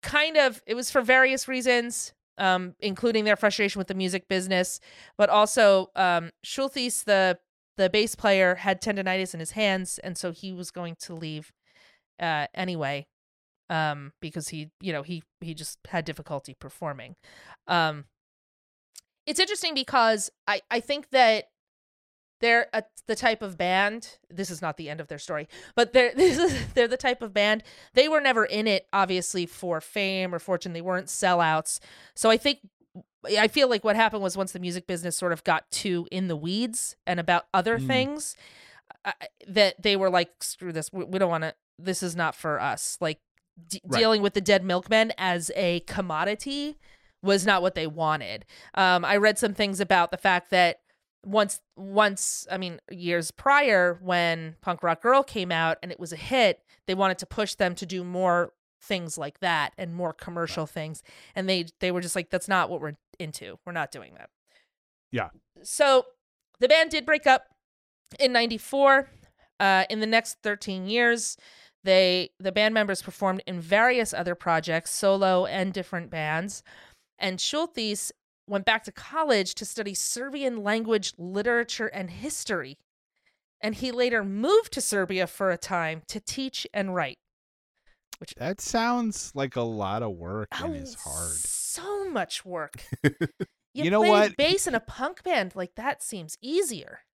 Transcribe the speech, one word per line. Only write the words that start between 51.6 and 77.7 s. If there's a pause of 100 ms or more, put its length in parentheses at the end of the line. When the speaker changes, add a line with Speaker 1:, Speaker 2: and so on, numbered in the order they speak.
Speaker 1:
once,
I
mean, (120)
years
prior,
when
Punk
Rock
Girl
came
out
and
it
was
a
hit, (260)
they
wanted
to
push
them
to
do
more (300)
things
like
that
and
more
commercial
Speaker 2:
Right.
Speaker 1:
things. (320)
And
they, (160)
they
were
just
like,
"That's
not
what
we're (220)
into.
We're
not
doing
that." (840)
Speaker 2:
Yeah. (320)
Speaker 1:
So (560)
the
band
did
break
up (720)
in
ninety-four. (500)
Uh,
in
the
next
thirteen
years, (460)
they,
the
band
members
performed
in
various
other
projects,
solo
and
different
bands. (560)
And
Schultes (360)